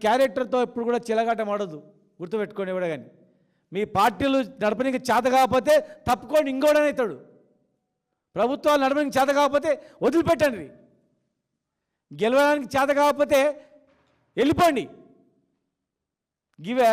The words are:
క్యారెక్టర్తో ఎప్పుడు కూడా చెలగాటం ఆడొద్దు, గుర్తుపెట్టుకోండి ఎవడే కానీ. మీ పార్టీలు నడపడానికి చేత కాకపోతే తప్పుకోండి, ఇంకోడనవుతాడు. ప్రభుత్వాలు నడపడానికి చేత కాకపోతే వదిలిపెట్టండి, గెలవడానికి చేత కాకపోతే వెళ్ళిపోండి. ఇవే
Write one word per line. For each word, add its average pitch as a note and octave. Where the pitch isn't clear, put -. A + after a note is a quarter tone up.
క్యారెక్టర్తో B3+
ఎప్పుడు A#3+
కూడా A#3+
చెలగాటం A3
ఆడొద్దు, F#3
గుర్తుపెట్టుకోండి F#3+
ఎవడే F3+
కానీ. C3
మీ G3
పార్టీలు A#3
నడపడానికి B3
చేత A#3
కాకపోతే C4
తప్పుకోండి, C4+
ఇంకోడనవుతాడు. C4+
ప్రభుత్వాలు C#4+
నడపడానికి C#4
చేత C4+
కాకపోతే C#4+
వదిలిపెట్టండి, C4
గెలవడానికి C4
చేత C4+
కాకపోతే D4
వెళ్ళిపోండి. C#4+
ఇవే A#3+